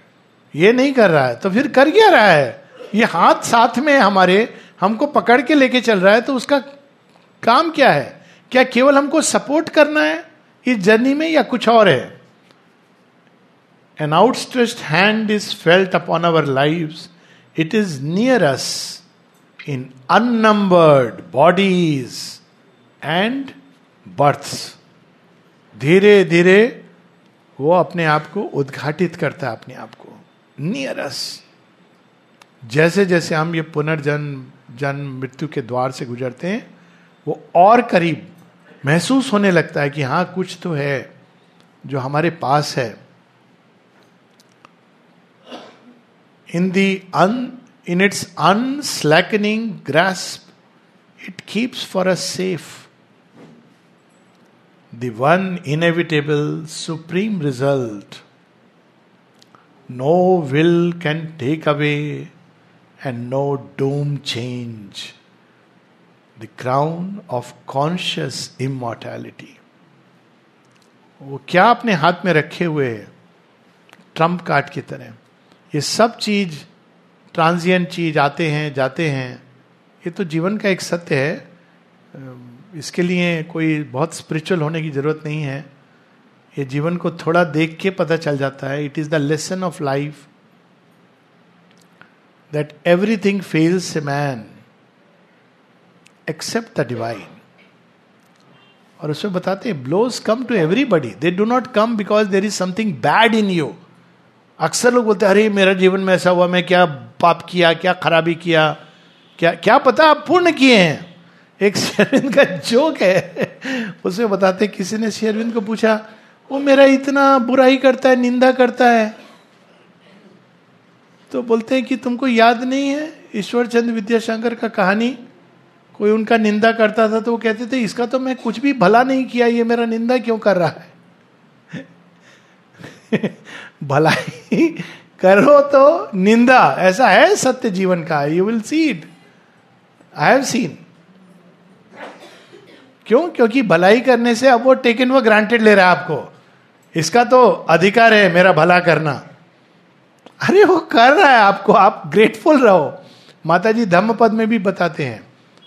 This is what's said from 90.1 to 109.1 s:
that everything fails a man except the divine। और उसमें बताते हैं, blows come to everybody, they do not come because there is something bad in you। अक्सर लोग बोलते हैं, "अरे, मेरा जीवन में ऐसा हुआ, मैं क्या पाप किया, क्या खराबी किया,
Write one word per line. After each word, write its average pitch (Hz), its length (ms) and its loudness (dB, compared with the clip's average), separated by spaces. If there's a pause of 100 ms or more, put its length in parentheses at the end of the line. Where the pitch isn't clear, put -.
that 147 100 -4 (220)
everything 196 680 -2
fails 170 420 -2
a 151 40 -4
man 143 360 -6 (1900)
except 226 460 -8
the 147 100 -2
divine। 113 680 -10 (1500)
और 151 100 -8
उसमें 185 220 -6
बताते 190 380 -6
हैं, 135 140 -10
blows 214 400 -4
come 226 260 -2
to - 0 -
everybody, 180 640 0
they 175 240 -4
do 208 60 0
not 247 180 0 (140)
come 220 200 2
because 214 280 0
there 196 260 -2
is 190 100 -8
something 185 400 -4
bad 196 300 2 (120)
in 190 160 -2
you। 139 80 -2 (920)
अक्सर - 340 0
लोग 247 120 2
बोलते 214 200 0
हैं, 190 60 4
"अरे, 214 180 4
मेरा 196 240 2
जीवन 185 260 2
में 190 140 0
ऐसा 180 160 2
हुआ, 180 180 2
मैं 180 180 0
क्या 180 200 4 (340)
पाप 170 300 0
किया, 170 240 2
क्या 180 200 -2
खराबी 165 420 0
किया, 156 420 0 (640)